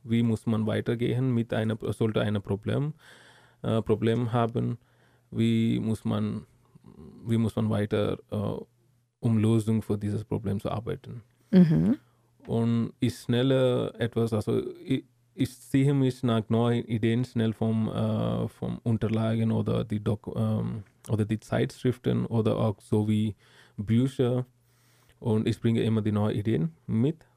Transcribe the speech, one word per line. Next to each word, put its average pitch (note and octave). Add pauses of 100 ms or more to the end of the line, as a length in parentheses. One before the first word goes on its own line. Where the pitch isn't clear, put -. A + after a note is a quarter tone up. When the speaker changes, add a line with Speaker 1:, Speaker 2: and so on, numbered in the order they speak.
Speaker 1:
Wie A#2
muss A2+
man A2
weitergehen A#2+
mit A#2
einer, A2 (160)
sollte A2+
eine G#2
Problem, A2+ (680)
äh, A2+
Problem A2+
haben? A#2+ (520)
Wie A2+
muss A2
man, G#2+ (800)
wie A#2
muss A2+
man A2+
weiter, G#2 (120)
äh, G#2 (560)
um A2+
Lösung A2
für G#2
dieses G#2
Problem G#2
zu -
arbeiten? A2+ (300)
Speaker 2:
Mhm. F3 (480)
Speaker 1:
Und A#2
ich A#2
schneller B2+
etwas, A#2
also A2+ (200)
ich, - (300)
ich -
ziehe C#3
mich C3
nach A2+
neuen A#2
Ideen A#2
schnell A2+
vom, A2
äh, A2+
vom A#2+
Unterlagen A2+
oder A2
die A2
Doku-, -
ähm, A2+ (260)
oder G#2+
die G#2+
Zeitschriften B2
oder A2
auch A2
so G#2+
wie G#2+ (400)
Bücher. B2 (720)
Und A2
ich A2
bringe A2+
immer A2
die G#2
neuen G#2
Ideen A#2+ (140)
mit A#2+ (100)